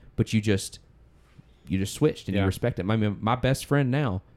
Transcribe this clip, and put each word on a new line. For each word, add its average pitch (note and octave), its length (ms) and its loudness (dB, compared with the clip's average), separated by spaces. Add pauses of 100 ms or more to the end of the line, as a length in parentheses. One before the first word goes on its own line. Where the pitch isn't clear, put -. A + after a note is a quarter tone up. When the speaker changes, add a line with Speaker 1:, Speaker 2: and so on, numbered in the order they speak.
(160)
Speaker 1:
but - 160 0
you A2 80 4
just, G2+ 400 0 (880)
you F#2+ 100 0
just F#2+ 160 -4
switched, - 340 0
and G2 80 -2
Speaker 2:
Yeah. G2 60 2
Speaker 1:
you G2 40 2
respect A#2 340 -2
it. F2 40 -4
My, A2 120 2
my G#2+ 400 0
best B2+ 280 0
friend C#3+ 280 2
now, C3 300 -2 (140)